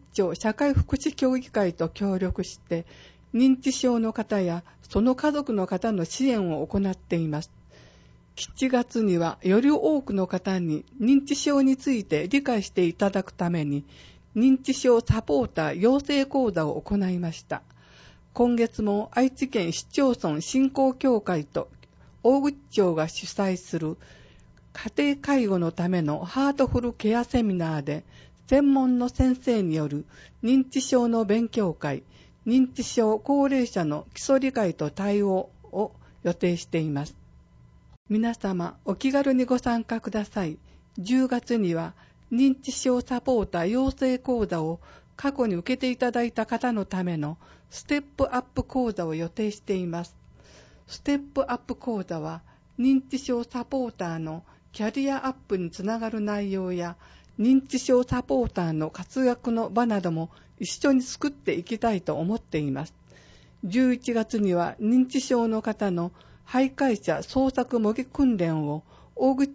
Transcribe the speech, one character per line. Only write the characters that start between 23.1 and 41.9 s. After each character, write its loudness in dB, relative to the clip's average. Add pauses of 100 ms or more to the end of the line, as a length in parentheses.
催 -2
す -8
る -4 (720)
家 -2
庭 -4
介 2
護 2
の 0
た -2
め 2
の -2
ハ 0
ー -6
ト 2
フ 0
ル -4
ケ 0
ア 0
セ 0
ミ 2
ナ -2
ー -6
で、 -6 (420)
専 6
門 2
の -2
先 2
生 0
に 0
よ -2
る -6 (360)
認 4
知 -4
症 2
の 0
勉 2
強 0
会、 -6 (440)
認 4
知 -8
症 2
高 2
齢 2
者 -2
の -4
基 -16
礎 2
理 0
解 0
と -4
対 -2
応 0 (140)
を -6 (320)
予 0
定 0
し -10
て -4
い -2
ま -4
す。 -18 (920)
皆 0
様、 -4
お -4
気 0
軽 2
に 2
ご 2
参 -2
加 -6
く -8
だ -2
さ -6
い。 -8 (400)
十 0
月 -2
に 0
は、 -6 (360)